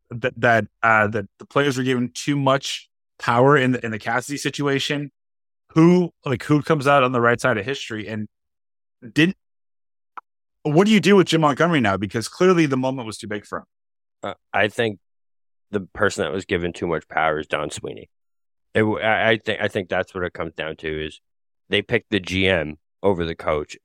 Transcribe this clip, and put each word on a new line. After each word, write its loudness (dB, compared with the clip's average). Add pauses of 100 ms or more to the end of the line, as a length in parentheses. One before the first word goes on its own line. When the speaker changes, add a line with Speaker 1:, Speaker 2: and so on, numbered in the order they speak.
(120)
Speaker 1:
that, -4
that, 2 (180)
uh, 4
that -4 (140)
the -20
players 0
were -2
given -2
too -4
much -2 (320)
power 4
in 2
the, -4
in -4
the -8
Cassidy -6
situation, -4 (640)
who, 6 (160)
like, -2
who 2
comes 0
out 6
on 0
the 0
right 2
side 0
of -8
history -8
and -8 (840)
didn't, 2 (1300)
what 4
do 2
you 6
do 6
with 6
Jim 0
Montgomery 2
now? 2
Because -4
clearly 2
the -2
moment -4
was -10
too -14
big -8
for -10
him. -14 (580)
Speaker 2:
Uh, -8 (180)
I 2
think -4 (720)
the -4 (120)
person -2
that -4
was -6
given -4
too -6
much -4
power -2
is -10
Don -6
Sweeney. -12 (640)
It 2
w-, 0
I, 0
I 2
think, -6
I -2
think -6
that's -4
what -6
it -6
comes -8
down -8
to -8
is -14 (480)
they 0
picked -6
the -2
G -2
M -2 (240)
over -2
the -8
coach, -6